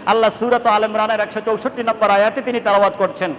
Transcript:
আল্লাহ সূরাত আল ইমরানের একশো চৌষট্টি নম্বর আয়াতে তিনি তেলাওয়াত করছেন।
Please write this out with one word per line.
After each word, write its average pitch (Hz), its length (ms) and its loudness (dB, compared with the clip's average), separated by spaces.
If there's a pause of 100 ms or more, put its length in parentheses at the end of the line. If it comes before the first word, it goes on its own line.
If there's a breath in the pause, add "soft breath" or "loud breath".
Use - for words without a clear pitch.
আল্লাহ 220 240 4
সূরাত 240 380 0
আল 214 160 4
ইমরানের 214 360 0
একশো 208 260 -4
চৌষট্টি 233 380 -4
নম্বর 220 260 0
আয়াতে 208 320 2
তিনি 240 180 -4
তেলাওয়াত 202 380 2
করছেন। 185 420 -2